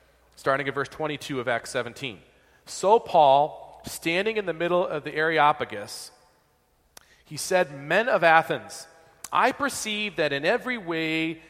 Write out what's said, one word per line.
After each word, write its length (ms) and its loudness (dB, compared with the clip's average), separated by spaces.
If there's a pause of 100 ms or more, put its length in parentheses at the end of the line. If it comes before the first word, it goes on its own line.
(360)
starting 320 -2
at 60 -6
verse 160 -4
twenty-two 500 -6
of 80 -4
Acts 220 -2
seventeen. 500 -8 (460)
"So 340 2
Paul, 840 2
standing 500 -2
in 80 -2
the 80 -4
middle 340 0
of 160 -6
the 120 -10
Areopagus, 960 0 (1120)
he 140 -14
said, 340 0
'Men 340 0
of 160 2
Athens, 640 4 (460)
I 200 4
perceive 640 -6
that 180 0
in 100 -4
every 320 0
way 720 -4